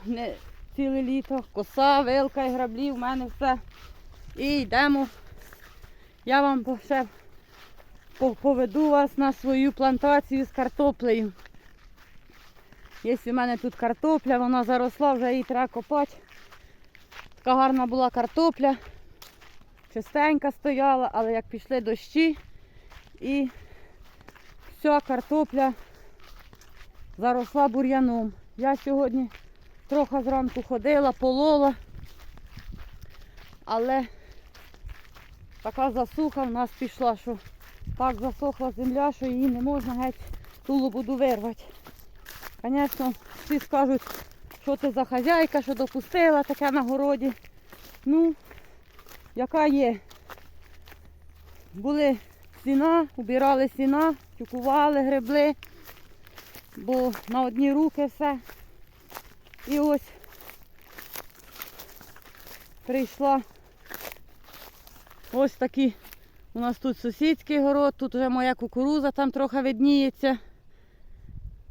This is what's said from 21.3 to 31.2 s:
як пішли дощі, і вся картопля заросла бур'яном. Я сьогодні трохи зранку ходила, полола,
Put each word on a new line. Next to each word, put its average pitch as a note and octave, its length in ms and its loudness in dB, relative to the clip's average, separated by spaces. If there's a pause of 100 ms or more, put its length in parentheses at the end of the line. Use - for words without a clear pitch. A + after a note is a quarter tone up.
як A3+ 120 -2
пішли B3 360 -6
дощі, D4 580 0 (840)
і C4+ 280 -2 (1300)
вся D4 220 2
картопля C4+ 720 0 (1500)
заросла B3 500 2
бур'яном. B3 640 0 (240)
Я C4+ 200 0
сьогодні C4+ 540 -2 (580)
трохи C#4 340 0
зранку C4 400 -2
ходила, C4+ 500 2
полола, C#4 600 2 (1900)